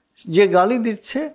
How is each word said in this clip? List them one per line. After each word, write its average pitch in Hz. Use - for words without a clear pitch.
যে 190
গালি 185
দিচ্ছে, 240